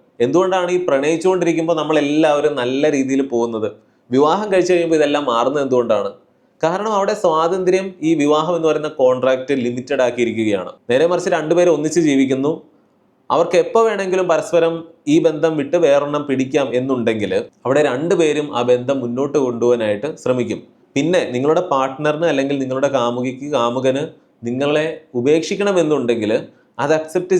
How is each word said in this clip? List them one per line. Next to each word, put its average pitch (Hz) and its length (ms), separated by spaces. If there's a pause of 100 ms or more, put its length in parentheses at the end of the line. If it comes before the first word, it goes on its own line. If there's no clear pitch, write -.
(240)
എന്തുകൊണ്ടാണ് 180 520
ഈ - 100
പ്രണയിച്ചുകൊണ്ടിരിക്കുമ്പോൾ 165 920
നമ്മളെല്ലാവരും 147 720 (100)
നല്ല 135 320
രീതിയിൽ 135 280 (100)
പോകുന്നത്? 117 360 (460)
വിവാഹം 160 380
കഴിച്ചു 180 200
കഴിയുമ്പോൾ 165 260
ഇതെല്ലാം 147 260 (100)
മാറുന്നത് 135 300
എന്തുകൊണ്ടാണ്? 113 460 (540)
കാരണം 196 320
അവിടെ 196 260
സ്വാതന്ത്ര്യം 185 640 (220)
ഈ - 20 (100)
വിവാഹം 151 360
എന്ന് 160 120
പറയുന്ന 151 200 (120)
കോൺട്രാക്ട് 127 540 (100)
ലിമിറ്റഡ് 127 400
ആക്കിയിരിക്കുകയാണ്. 107 680 (200)
നേരെ 135 200
മറിച്ച് 180 240
രണ്ടുപേരും 165 420
ഒന്നിച്ച് 151 300
ജീവിക്കുന്നു, 135 460 (840)
അവർക്ക് 165 300
എപ്പോൾ 226 240
വേണമെങ്കിലും 190 440
പരസ്പരം 165 420 (400)
ഈ - 20 (100)
ബന്ധം 156 340
വിട്ട് 139 240
വേറൊരെണ്ണം 143 440
പിടിക്കാം 131 400 (120)
എന്നുണ്ടെങ്കിൽ 113 540 (300)
അവിടെ 139 260
രണ്ടുപേരും 151 580 (100)
ആ 123 120
ബന്ധം 123 340
മുന്നോട്ട് 135 420
കൊണ്ടുപോകാനായിട്ട് 117 640 (120)
ശ്രമിക്കും. 120 400 (340)
പിന്നെ 160 260 (120)
നിങ്ങളുടെ 151 280 (100)
പാർട്ട്ണറിന് 151 600
അല്ലെങ്കിൽ 139 320
നിങ്ങളുടെ 131 320
കാമുകിക്ക്, 127 600
കാമുകന് 131 480 (440)
നിങ്ങളെ 143 380 (340)
ഉപേക്ഷിക്കണമെന്നുണ്ടെങ്കിൽ 151 1120 (500)
അത് 143 140
അക്സെപ്റ്റ് 180 440